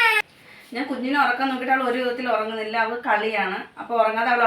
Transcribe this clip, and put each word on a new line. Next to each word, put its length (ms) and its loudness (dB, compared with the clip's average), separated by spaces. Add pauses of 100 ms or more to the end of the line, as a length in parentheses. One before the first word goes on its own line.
(760)
ഞാൻ 160 -2
കുഞ്ഞിനെ 320 -2
ഉറക്കാൻ 280 2
നോക്കിയിട്ട് 260 0
അവൾ 140 0
ഒരു 120 0
വിധത്തിൽ 320 -4
ഉറങ്ങുന്നില്ല. 420 -4 (100)
അവൾ 200 -4
കളിയാണ്. 520 0 (220)
അപ്പോൾ 200 -8
ഉറങ്ങാതെ 340 2
അവൾ 120 2